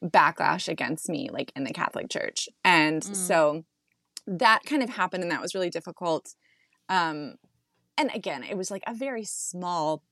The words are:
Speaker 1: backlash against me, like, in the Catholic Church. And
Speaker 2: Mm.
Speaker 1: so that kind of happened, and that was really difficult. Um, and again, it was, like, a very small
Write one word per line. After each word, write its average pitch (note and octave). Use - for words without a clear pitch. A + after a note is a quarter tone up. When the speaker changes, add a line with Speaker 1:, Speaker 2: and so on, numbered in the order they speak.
Speaker 1:
backlash E3
against D#3
me, C#3+
like, C#3
in C#3
the -
Catholic -
Church. -
And D#3+
Speaker 2:
Mm. G3
Speaker 1:
so E3
that G#3+
kind C#4+
of A#3
happened, F#3
and F3
that C#3
was F3
really F#3
difficult. E3
Um, D#3+
and D4
again, D3+
it E3+
was, F#3
like, G3
a A#3
very A#3
small F3